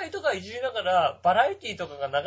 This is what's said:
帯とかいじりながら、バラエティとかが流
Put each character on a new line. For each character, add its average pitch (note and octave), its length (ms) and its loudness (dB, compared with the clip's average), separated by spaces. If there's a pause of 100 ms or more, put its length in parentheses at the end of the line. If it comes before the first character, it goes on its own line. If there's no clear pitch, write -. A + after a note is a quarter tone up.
帯 E4 80 -8
と F#4+ 120 -10
か D4 120 2
い F#3+ 80 -6
じ G3 100 -14
り A#3+ 120 -10
な C4 80 -2
が A3 100 -4
ら、 F3 400 2
バ F3+ 140 4
ラ A#3 100 6
エ G4 100 -2
テ A#3 180 -10
ィ - 20 -14
と E3+ 100 -6
か D3 100 -12
が C#3 120 -2
流 C#3+ 200 0